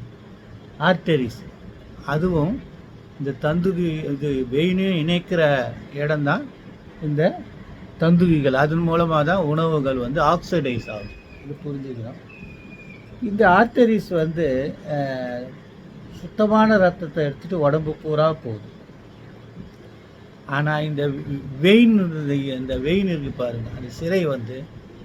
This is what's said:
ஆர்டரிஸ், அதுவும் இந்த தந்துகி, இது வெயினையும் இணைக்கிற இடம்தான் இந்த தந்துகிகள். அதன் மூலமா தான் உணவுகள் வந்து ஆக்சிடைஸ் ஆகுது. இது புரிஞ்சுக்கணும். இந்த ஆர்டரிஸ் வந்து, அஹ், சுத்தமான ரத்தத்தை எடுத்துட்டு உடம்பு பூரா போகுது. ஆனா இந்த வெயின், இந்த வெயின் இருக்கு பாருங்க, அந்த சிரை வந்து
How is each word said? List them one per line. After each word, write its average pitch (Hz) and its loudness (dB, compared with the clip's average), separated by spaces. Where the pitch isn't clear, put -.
ஆர்டரிஸ், 156 0
அதுவும் 160 0
இந்த 139 -4
தந்துகி, 165 0
இது 139 -2
வெயினையும் 185 2
இணைக்கிற 156 2
இடம்தான் 147 0
இந்த 156 0
தந்துகிகள். 165 4
அதன் 156 2
மூலமா 165 2
தான் 175 2
உணவுகள் 151 0
வந்து 127 -2
ஆக்சிடைஸ் 147 0
ஆகுது. 104 -10
இது 143 -10
புரிஞ்சுக்கணும். 135 -10
இந்த 208 4
ஆர்டரிஸ் 220 4
வந்து, 160 0
அஹ், 127 -4
சுத்தமான 214 4
ரத்தத்தை 175 2
எடுத்துட்டு 165 -4
உடம்பு 151 2
பூரா 156 2
போகுது. 110 -10
ஆனா 151 0
இந்த 147 -2
வெயின், 190 6
இந்த 127 -4
வெயின் 180 0
இருக்கு 143 -4
பாருங்க, 117 -6
அந்த 123 -10
சிரை 170 -2
வந்து 131 -6